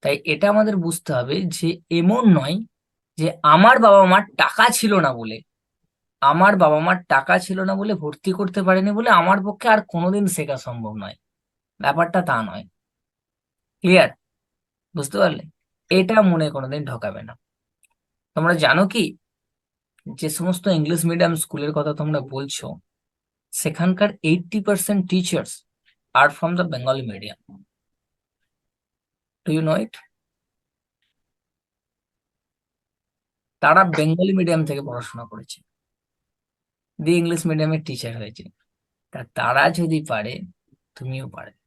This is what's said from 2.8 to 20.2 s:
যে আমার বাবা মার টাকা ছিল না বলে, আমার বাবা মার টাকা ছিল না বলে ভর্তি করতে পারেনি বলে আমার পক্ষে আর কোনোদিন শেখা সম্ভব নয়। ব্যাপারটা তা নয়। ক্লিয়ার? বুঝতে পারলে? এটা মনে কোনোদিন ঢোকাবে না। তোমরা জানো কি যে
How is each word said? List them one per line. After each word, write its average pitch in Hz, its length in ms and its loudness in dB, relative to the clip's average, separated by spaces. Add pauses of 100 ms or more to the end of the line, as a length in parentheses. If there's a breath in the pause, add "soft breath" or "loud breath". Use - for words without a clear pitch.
যে 156 260 -4
আমার 185 360 8
বাবা 202 260 8
মার 185 180 4 (140)
টাকা 175 320 2
ছিল 214 300 0
না 139 140 0
বলে, 113 280 -12 (800)
আমার 180 360 4
বাবা 156 220 4
মার 180 240 -2
টাকা 165 360 0
ছিল 185 240 -6
না 190 120 -2
বলে 202 180 -4
ভর্তি 151 380 -8
করতে 190 320 -4
পারেনি 190 280 2
বলে 226 180 -2
আমার 185 360 4
পক্ষে 208 240 -4
আর 214 180 4
কোনোদিন 185 400 -2
শেখা 147 300 -6
সম্ভব 113 380 -12
নয়। 101 200 -12 (640)
ব্যাপারটা 165 420 -2
তা 131 220 -2
নয়। 98 200 -12 (1160)
ক্লিয়ার? 180 300 4 (840)
বুঝতে 147 220 -8
পারলে? 180 260 0 (460)
এটা 190 320 4
মনে 165 280 2
কোনোদিন 139 360 -8
ঢোকাবে 110 380 -10
না। 120 120 -18 (1000)
তোমরা 160 180 2
জানো 156 340 2
কি 190 300 -2 (1000)
যে 156 100 -6